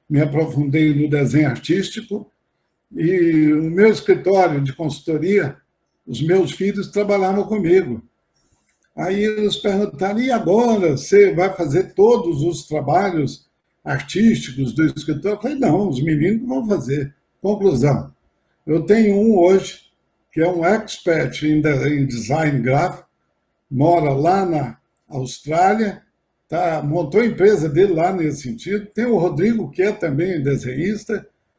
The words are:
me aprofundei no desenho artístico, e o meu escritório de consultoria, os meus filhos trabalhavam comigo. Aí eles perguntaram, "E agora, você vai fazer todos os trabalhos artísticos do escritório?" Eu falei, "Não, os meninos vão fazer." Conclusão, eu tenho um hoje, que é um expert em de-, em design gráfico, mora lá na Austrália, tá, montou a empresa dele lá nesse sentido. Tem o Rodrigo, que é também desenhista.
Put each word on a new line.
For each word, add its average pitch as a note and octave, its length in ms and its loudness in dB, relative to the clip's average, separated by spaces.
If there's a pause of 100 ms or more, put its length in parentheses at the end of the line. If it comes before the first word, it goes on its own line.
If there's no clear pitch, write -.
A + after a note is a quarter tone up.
me C#3+ 120 2
aprofundei D3 720 0
no C#3+ 160 0
desenho C#3+ 400 2
artístico, F#3+ 840 -4 (640)
e E3 560 2
o D3+ 120 0
meu F3+ 260 4
escritório F#3 720 2
de C3+ 100 -4
consultoria, D#3 840 -2 (500)
os A2+ 140 -10
meus E3+ 320 0
filhos G3 340 -4
trabalhavam G3 560 -2
comigo. F3+ 580 0 (920)
Aí G3 260 -4
eles G#3+ 360 0
perguntaram, G3+ 600 -2
"E B3+ 120 0
agora, G#3 640 2
você F#3+ 380 4
vai F#3 200 0
fazer E3+ 400 -2
todos F#3 480 2
os E3 240 -4
trabalhos D3+ 840 -2 (340)
artísticos C#3+ 880 0
do D#3 120 2
escritório?" D#3 520 -4
Eu - 40 -20
falei, C#4 160 -4
"Não, G3+ 320 0
os B2+ 120 -4
meninos E3 460 0
vão B3+ 180 -4
fazer." C#3+ 480 -4 (280)
Conclusão, D#3+ 720 0 (520)
eu D#3 180 0
tenho G3+ 340 4
um G#3+ 200 4
hoje, F#3 440 2 (500)
que D#3+ 100 -4
é E3 80 2
um F3 160 -2
expert E3+ 800 -2
em D3+ 180 2
de-, D3 380 0
em C#3 80 0
design C3 540 -2
gráfico, C#3+ 460 -2 (600)
mora D3+ 440 2
lá F3 320 2
na C#3+ 320 -4 (300)
Austrália, F3+ 920 -2 (460)
tá, D#3+ 340 -2
montou D#3+ 400 0
a A#3+ 40 2
empresa F#3+ 440 2
dele F3+ 240 4
lá E3 180 0
nesse D#3+ 320 -4
sentido. F3+ 440 -8
Tem A3+ 180 -4
o A#3 120 2
Rodrigo, F3 520 0
que F3+ 140 -2
é G#3 80 2
também E3+ 500 -4
desenhista. C#3 840 -4 (320)